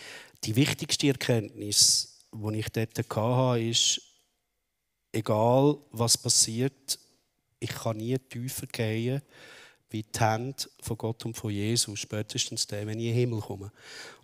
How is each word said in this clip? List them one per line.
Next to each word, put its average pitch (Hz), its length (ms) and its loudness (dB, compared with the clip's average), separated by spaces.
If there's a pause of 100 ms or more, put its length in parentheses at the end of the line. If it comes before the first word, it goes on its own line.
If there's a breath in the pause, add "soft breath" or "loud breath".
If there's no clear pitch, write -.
(440 loud breath)
die 107 120 -2
wichtigste 143 540 2
Erkenntnis, - 1200 2
die 107 240 -4
ich 110 120 -4
dort - 280 -2
hatte, 120 640 2
ist, - 400 2 (1120)
egal 120 680 4 (140)
was 117 260 2
passiert, - 800 0 (640)
ich 117 100 -6
kann 110 280 -4
nie 120 200 -2
tiefer 127 480 -10
gehen 117 560 -2 (720 loud breath)
wie 110 100 -4
die - 180 -6
Hände 117 380 2 (240)
von 117 160 -6
Gott - 280 -4
und 117 120 -6
von 107 140 -4
Jesus, 104 480 0
spätestens - 680 -4
dann, 104 220 -8
wenn 110 120 -6
ich 117 60 -2
in 117 60 0
den 120 80 4
Himmel 120 200 2
komme. 101 320 -10 (520 loud breath)